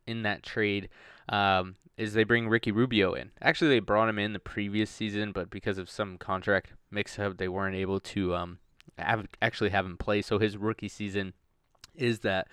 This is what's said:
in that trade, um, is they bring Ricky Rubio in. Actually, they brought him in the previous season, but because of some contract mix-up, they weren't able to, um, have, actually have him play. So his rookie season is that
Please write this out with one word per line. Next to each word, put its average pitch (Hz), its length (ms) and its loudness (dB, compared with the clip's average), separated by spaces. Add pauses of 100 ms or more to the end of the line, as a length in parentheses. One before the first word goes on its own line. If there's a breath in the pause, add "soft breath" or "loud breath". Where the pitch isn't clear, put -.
in 113 140 -6
that 104 200 -2
trade, 101 460 0 (400 loud breath)
um, 95 480 2 (200)
is 107 180 -4
they 110 100 6
bring 117 240 2
Ricky 110 240 2
Rubio 107 420 4
in. - 160 -8 (100)
Actually, 156 300 2
they 123 80 6
brought 104 300 2
him 107 100 -2
in 107 140 -2
the 98 80 -8
previous 104 500 -2
season, 104 400 -4
but 92 200 -6
because 98 280 -4
of 90 100 -8
some 95 300 -6
contract 95 540 0 (180)
mix-up, 101 460 -4
they 95 100 -2
weren't 95 300 -2
able 95 240 0
to, 92 340 -2
um, 87 240 -6 (400)
have, 117 260 -2 (160)
actually 110 300 2
have 95 160 2
him 87 100 -8
play. 104 240 0
So 101 200 0
his 104 160 2
rookie 107 320 -4
season 98 440 -4 (640)
is 117 260 -2
that 95 320 0